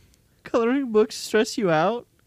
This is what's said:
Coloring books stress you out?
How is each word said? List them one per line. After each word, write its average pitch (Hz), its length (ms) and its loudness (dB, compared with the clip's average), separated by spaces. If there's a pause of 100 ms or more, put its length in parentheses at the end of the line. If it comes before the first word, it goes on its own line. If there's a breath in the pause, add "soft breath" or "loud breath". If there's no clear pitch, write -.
(460 soft breath)
Coloring 247 480 0
books 214 240 2
stress - 400 -2
you 202 120 0
out? 180 380 0 (200)